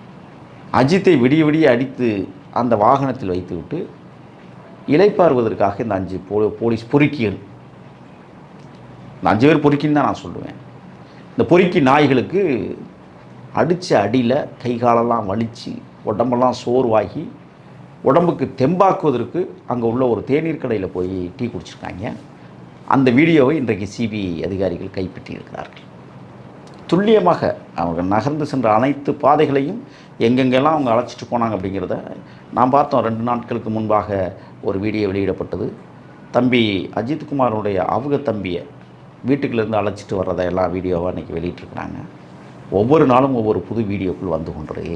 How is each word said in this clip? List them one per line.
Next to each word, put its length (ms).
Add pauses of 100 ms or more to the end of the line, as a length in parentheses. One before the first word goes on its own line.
(800)
அஜித்தை 420
விடிய 220
விடிய 280
அடித்து 340 (540)
அந்த 160
வாகனத்தில் 560
வைத்துவிட்டு 460 (1080)
இளைப்பாறுவதற்காக 1000
இந்த 100
அஞ்சு 220 (120)
போ-, 320
போலீஸ் 320
பொறுக்கிகள், 440 (1800)
இந்த 160
அஞ்சு 160
பேர் 160
பொறுக்கின்னு 340
தான் 120
நான் 140
சொல்லுவேன். 320 (720)
இந்த 200
பொறுக்கி 300
நாய்களுக்கு 640 (1120)
அடிச்ச 340
அடியில 560 (160)
கை 140
காலெல்லாம் 560
வலிச்சு, 400 (320)
உடம்பெல்லாம் 600
சோர்வாகி, 600 (800)
உடம்புக்கு 540
தெம்பாக்குவதற்கு 840 (260)
அங்க 200
உள்ள 220
ஒரு 160
தேநீர் 400
கடையில 320
போய் 200 (200)
டீ 100
குடிச்சிருக்காங்க. 580 (840)
அந்த 240
வீடியோவை 460
இன்றைக்கு 300
சி 220
பி 180
ஐ 180
அதிகாரிகள் 520
கைப்பற்றியிருக்கிறார்கள். 920 (1000)
துல்லியமாக 560 (320)
அவங்க 280
நகர்ந்து 440
சென்ற 280
அனைத்து 380
பாதைகளையும் 680 (400)
எங்கெங்கெல்லாம் 580
அவங்க 160
அழைச்சிட்டு 380
போனாங்க 260
அப்படிங்கிறத 380 (640)
நாம் 180
பார்த்தோம். 320
ரெண்டு 160
நாட்களுக்கு 480
முன்பாக 380 (540)
ஒரு 160
வீடியோ 300
வெளியிடப்பட்டது. 580 (640)
தம்பி 300 (340)
அஜித்குமாருடைய 800 (180)
அவங்க 220
தம்பியை 460 (680)
வீட்டுக்குள்ளேருந்து 520
அழைச்சிட்டு 400
வர்றதை 260
எல்லாம் 280
வீடியோவாக 400
இன்றைக்கி 220
வெளியிட்டிருக்கிறாங்க. 640 (720)
ஒவ்வொரு 360
நாளும் 340
ஒவ்வொரு 200
புது 220
வீடியோக்கள் 540
வந்து 180
கொண்டே 300 (120)